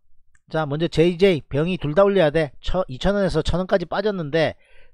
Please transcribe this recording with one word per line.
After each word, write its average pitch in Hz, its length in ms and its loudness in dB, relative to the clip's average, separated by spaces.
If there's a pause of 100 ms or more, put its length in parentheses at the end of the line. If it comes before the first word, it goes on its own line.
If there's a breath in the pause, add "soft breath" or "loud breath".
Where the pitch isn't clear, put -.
(500)
자, 156 160 -2
먼저 156 220 -2
제이제이, 170 540 2
병이 165 360 -2
둘 147 160 -4
다 196 100 4
올려야 190 260 4
돼. 151 300 -2
처-, 185 280 0
이천 170 260 -2
원에서 165 280 0
천 - 180 -2
원까지 185 260 -2
빠졌는데 165 680 -2 (400 soft breath)